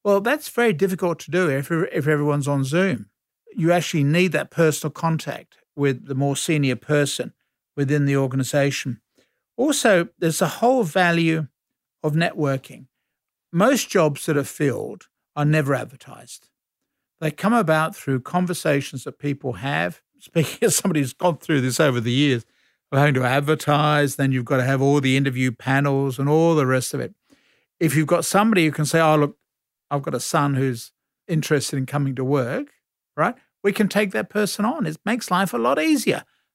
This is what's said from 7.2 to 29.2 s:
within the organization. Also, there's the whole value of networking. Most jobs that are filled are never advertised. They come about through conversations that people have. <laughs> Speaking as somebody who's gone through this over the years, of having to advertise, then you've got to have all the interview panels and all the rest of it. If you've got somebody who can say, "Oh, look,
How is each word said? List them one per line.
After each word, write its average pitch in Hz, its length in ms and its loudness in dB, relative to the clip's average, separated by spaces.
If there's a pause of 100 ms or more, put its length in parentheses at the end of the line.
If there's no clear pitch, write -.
within 143 300 0
the 139 120 2
organization. 135 840 -2 (560)
Also, 233 520 2 (100)
there's 165 220 -2
the 185 60 2
whole 247 360 2
value 165 640 0 (560)
of 151 100 -2
networking. 139 720 -2 (640)
Most 220 360 2
jobs 156 380 0
that 139 100 0
are 139 80 0
filled 120 640 -4 (260)
are 147 120 0
never 147 280 2
advertised. 123 760 -12 (720)
They 156 100 -2
come 208 240 0
about 160 420 2
through 131 240 -2
conversations 151 840 -2
that 135 140 -14
people 143 360 -6
have. 147 560 -4
<laughs> - 80 -20
Speaking - 480 -2
as 233 100 2
somebody 165 240 0
who's 131 140 -2
gone - 240 0
through 143 240 0
this 127 180 -2
over 131 200 2
the 120 120 -2
years, 131 320 2 (480)
of 135 60 2
having 143 160 4
to 127 100 0
advertise, 147 920 0
then 139 160 0
you've 127 120 -2
got 131 140 0
to 123 60 0
have 135 160 0
all 139 200 2
the 135 160 2
interview 131 340 0
panels 135 680 -2
and 139 100 0
all 160 260 4
the 143 120 2
rest 127 280 0
of - 60 -4
it. 117 140 -8 (640)
If 147 160 2
you've 156 100 2
got 165 180 0
somebody 202 400 2
who 156 60 2
can 151 160 -4
say, 165 140 2
"Oh, 156 160 4
look, 147 200 0 (540)